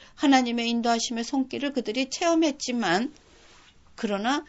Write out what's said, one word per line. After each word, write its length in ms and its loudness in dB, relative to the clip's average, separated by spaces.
하나님의 540 2
인도하심의 540 0
손길을 500 -4
그들이 360 -2
체험했지만 1040 0
그러나 540 -2